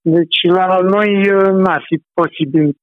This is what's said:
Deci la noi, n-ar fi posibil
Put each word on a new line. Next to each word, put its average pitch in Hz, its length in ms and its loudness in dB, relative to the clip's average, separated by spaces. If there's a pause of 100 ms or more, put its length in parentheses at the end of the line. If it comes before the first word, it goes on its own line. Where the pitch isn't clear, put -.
Deci 165 420 -2
la 185 380 0
noi, 208 300 0 (520)
n-ar 170 240 0
fi 160 160 -4 (120)
posibil 151 580 -2 (100)